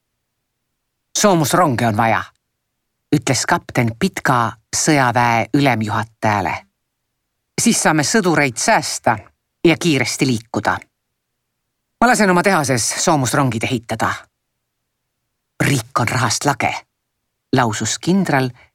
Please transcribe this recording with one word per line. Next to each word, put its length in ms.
"Soomusronge 680
on 100
vaja," 260
ütles 300
kapten 540
Pitka 520
sõjaväe 800
ülemjuhatajale. 1120
"Siis 220
saame 200
sõdureid 540
säästa 600
ja 100
kiiresti 500
liikuda. 500
Ma 60
lasen 220
oma 140
tehases 520
soomusrongid 580
ehitada." 500
"Riik 360
on 80
rahast 380
lage," 280
lausus 460
kindral, 500